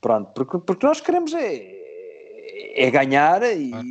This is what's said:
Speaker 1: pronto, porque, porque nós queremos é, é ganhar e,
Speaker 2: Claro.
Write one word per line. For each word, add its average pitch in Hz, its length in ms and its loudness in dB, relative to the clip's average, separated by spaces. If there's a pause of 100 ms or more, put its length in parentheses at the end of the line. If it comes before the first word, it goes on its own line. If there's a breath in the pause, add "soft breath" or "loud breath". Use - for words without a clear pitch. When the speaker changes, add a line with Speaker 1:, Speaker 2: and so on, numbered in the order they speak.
Speaker 1:
pronto, 107 320 0
porque, 131 260 -4
porque 190 280 0
nós 320 140 2
queremos 339 340 0
é, 95 1500 -8
é 123 40 2
ganhar 143 520 4
e, 170 280 -2
Speaker 2:
Claro. 120 200 -8